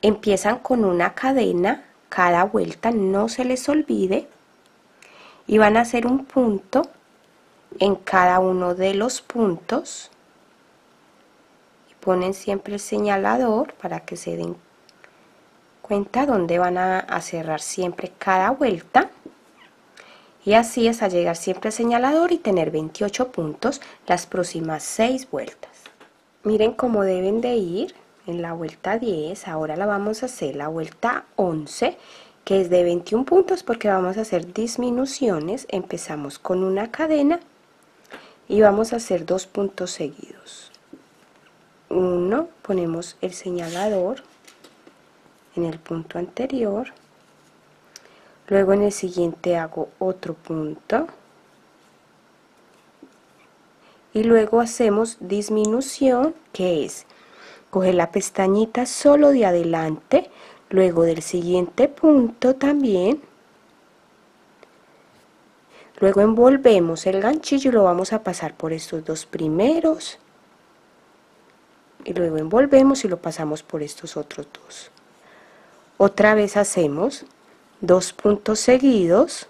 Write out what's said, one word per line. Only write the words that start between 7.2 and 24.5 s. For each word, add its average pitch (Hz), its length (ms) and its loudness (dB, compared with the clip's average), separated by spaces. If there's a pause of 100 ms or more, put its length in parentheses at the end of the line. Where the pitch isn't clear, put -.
en 196 160 2
cada 185 420 2
uno 185 380 0
de 190 180 0
los 214 300 -2
puntos - 880 -4 (1800)
y - 60 -20
ponen 185 400 -2
siempre 202 400 -8
el 202 40 -8
señalador 214 920 -2
para 170 280 -10
que - 160 -14
se 170 200 -8
den 170 180 -8 (1300)
cuenta 208 460 -2
dónde 175 320 0
van 180 180 0
a, 185 220 0
a - 220 -6
cerrar 160 380 -8
siempre 180 600 -8
cada 190 320 0
vuelta, 269 580 0 (1400)
y 202 60 4
así 226 340 4
es 233 140 0
a 214 60 0
llegar 175 280 0
siempre 190 340 -6
al 214 40 -8
señalador 254 580 2
y 339 60 0
tener 185 320 0
veintiocho 202 640 -4
puntos 160 500 -6 (240)
las 175 220 -2
próximas 160 560 -6